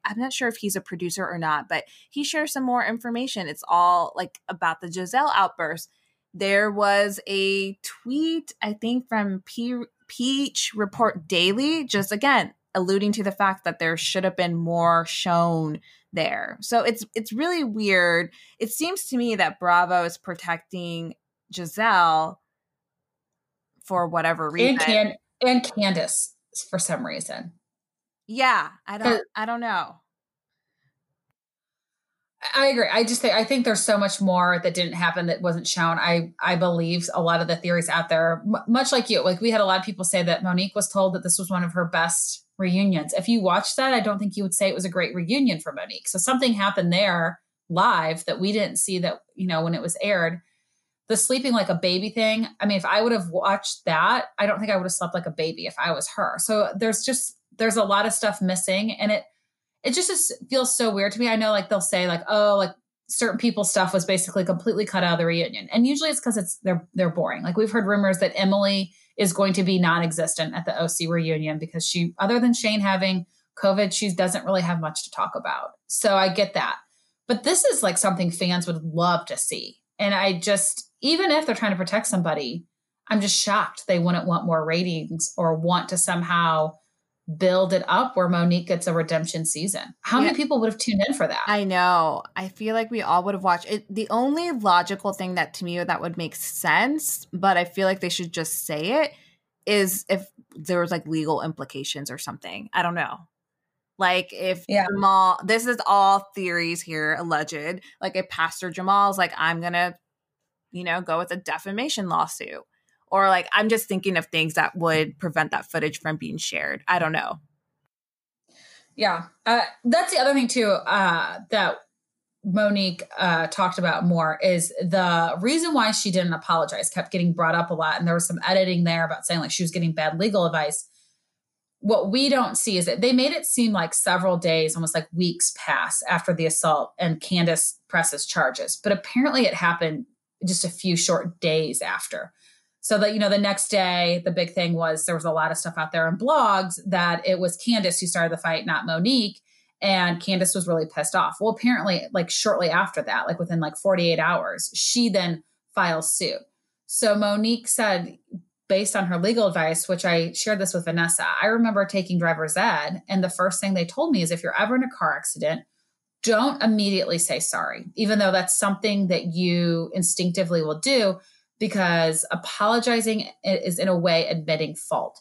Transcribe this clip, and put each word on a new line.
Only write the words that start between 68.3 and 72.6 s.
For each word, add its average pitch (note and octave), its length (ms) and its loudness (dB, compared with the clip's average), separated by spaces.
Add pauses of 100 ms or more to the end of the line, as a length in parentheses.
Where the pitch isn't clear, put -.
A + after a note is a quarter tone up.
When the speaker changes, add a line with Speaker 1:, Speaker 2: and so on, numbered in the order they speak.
Speaker 2:
Emily G3 600 2 (240)
is F#3 160 2
going G3 200 2
to F#3+ 100 2
be F#3 160 2
non-existent E3 760 0
at E3+ 80 -6
the - 180 -4
O E3+ 60 0
C E3 180 -4
reunion D#3+ 540 -2
because E3 260 -6
she, E3+ 320 -2
other A3 220 2
than A#3+ 140 4
Shane G#3+ 260 0